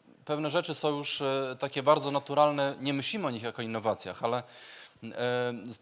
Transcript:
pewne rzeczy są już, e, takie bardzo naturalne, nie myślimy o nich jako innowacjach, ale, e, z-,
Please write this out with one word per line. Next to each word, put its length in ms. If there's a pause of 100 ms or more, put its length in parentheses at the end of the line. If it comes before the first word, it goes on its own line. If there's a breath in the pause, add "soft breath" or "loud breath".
(240)
pewne 260
rzeczy 240
są 140
już, 320
e, 380
takie 240
bardzo 280
naturalne, 720
nie 140
myślimy 320
o 40
nich 120
jako 200
innowacjach, 600
ale, 160
e, 40 (1200 loud breath)
z-, 160